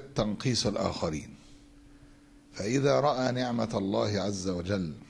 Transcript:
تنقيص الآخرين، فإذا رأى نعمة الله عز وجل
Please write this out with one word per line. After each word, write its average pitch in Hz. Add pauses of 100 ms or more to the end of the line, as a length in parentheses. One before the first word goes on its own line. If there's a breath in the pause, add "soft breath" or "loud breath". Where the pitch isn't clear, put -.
(160)
تنقيص 113
الآخرين، 95 (1160 loud breath)
فإذا 131
رأى 127
نعمة 120
الله 104
عز 95
وجل 90 (160)